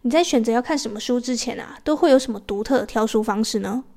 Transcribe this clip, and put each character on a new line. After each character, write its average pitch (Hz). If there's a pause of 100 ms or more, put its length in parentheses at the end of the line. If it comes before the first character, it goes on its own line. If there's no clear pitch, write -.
你 247
在 330
选 262
择 226
要 233
看 294
什 233
么 208
书 247
之 247
前 -
啊， -
都 302
会 311
有 262
什 262
么 202
独 208
特 254
的 208
挑 220
书 220
方 220
式 220
呢？ 202 (120)